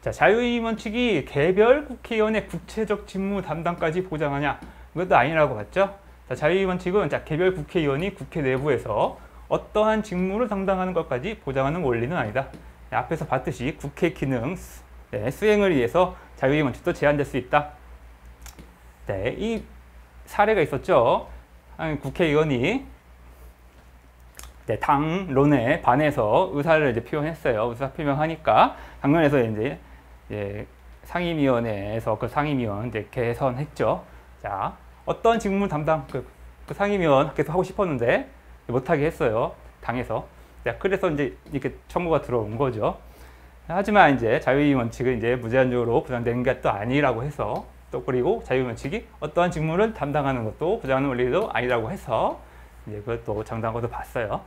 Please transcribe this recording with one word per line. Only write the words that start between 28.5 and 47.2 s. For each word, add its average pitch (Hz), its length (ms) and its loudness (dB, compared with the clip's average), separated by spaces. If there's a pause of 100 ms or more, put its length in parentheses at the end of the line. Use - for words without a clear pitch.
당론에서 147 380 4
이제, 113 400 -2 (480)
이제 104 400 -8 (360)
상임위원회에서 117 1120 0
그 123 100 -4
상임위원 123 600 -2
이제 107 220 -6
개선했죠. 127 920 -2 (380)
자, 101 340 -6 (300)
어떤 226 340 2
직무 196 300 -2
담당, 151 420 -2
그, 127 160 -8 (380)
그 - 80 -10
상임위원 160 600 4
계속 151 200 -2
하고 185 100 2
싶었는데 175 640 0 (380)
못하게 139 380 0
했어요. 147 480 0 (260)
당에서. 120 480 -6 (380)
자, 117 140 -2
그래서 190 320 0
이제 143 260 -2 (160)
이렇게 139 220 -4 (120)
청구가 160 360 0
들어온 113 340 -2
거죠. 131 400 -2 (720)
하지만 185 460 6
이제 117 260 2
자유이의 143 340 4
원칙은 120 420 -2
이제 117 200 0
무제한적으로 123 640 2
보장되는 120 400 -2
게 127 160 0
또 151 120 0
아니라고 120 520 0